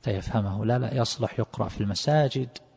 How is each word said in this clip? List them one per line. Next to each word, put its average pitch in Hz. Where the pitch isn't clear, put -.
حتى -
يفهمه. 101
لا، 120
لا، 127
يصلح 117
يقرأ 110
في -
المساجد 131